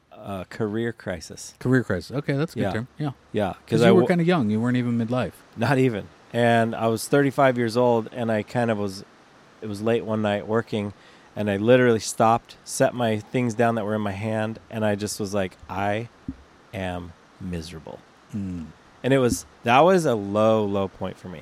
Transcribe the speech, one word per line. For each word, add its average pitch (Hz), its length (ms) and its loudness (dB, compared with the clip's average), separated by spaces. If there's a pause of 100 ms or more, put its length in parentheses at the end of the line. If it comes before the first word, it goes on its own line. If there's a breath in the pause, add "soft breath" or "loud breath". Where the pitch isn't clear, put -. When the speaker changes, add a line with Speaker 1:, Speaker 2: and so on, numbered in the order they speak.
(120)
Speaker 1:
uh, 101 320 -10
career 113 480 -4
crisis. - 680 -12
Speaker 2:
Career 127 240 2
crisis. 98 360 -4
Okay, 143 160 -4
that's 147 180 -4
a - 40 -12
good 113 60 -4
Speaker 1:
Yeah. 98 100 -2
Speaker 2:
term. 110 160 -6 (100)
Yeah. 147 120 -4 (220)
Speaker 1:
Yeah, 101 200 -2
Speaker 2:
'Cause - 140 -14
Speaker 1:
'cause 113 140 2
Speaker 2:
you 120 80 6
Speaker 1:
I - 20 10
Speaker 2:
were 185 120 8
Speaker 1:
w- - 60 2
Speaker 2:
kinda 175 160 2
young. 165 260 2
You 107 100 2
weren't 123 160 0
even 120 200 0
midlife. 113 360 -2 (240)
Speaker 1:
Not 123 220 0
even. 113 280 0 (260)
And 117 420 2
I 113 120 -2
was 113 220 0
thirty-five 139 500 4
years 113 180 0
old, 120 360 2
and 117 180 -4
I 107 140 0
kind 117 260 -2
of 107 80 0
was, 101 260 -8 (560)
it 107 80 -12
was 101 140 -8
late 113 220 2
one 110 180 -2
night 104 240 -2
working, 107 460 -2 (420 soft breath)
and 104 160 -2
I 98 60 0
literally 120 420 6
stopped, - 680 0
set - 300 0
my 113 240 0
things 120 360 -2
down 117 200 2
that 113 100 -4
were 107 120 -2
in 107 60 -2
my 101 100 -4
hand, 110 480 -4 (100)
and 113 140 -4
I 104 100 2
just 101 240 -6
was 101 160 -6
like, 95 220 -2 (120)
"I 104 400 -4 (640)
am 90 400 -8 (280)
miserable." 82 580 -12 (360)
Speaker 2:
Mm. 92 320 -8 (380)
Speaker 1:
And 127 80 2
it 139 60 4
was, 123 280 0 (180)
that 120 160 6
was 170 260 4
a 127 80 2
low, 107 500 2
low 98 220 -2
point 92 320 -10
for - 100 -16
me. 82 140 -16